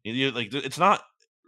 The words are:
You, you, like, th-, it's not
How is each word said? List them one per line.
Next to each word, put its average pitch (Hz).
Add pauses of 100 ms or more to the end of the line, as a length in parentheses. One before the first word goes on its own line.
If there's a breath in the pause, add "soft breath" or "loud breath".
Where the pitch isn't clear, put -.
You, 110
you, 131
like, 110
th-, 139
it's 135
not 185 (440)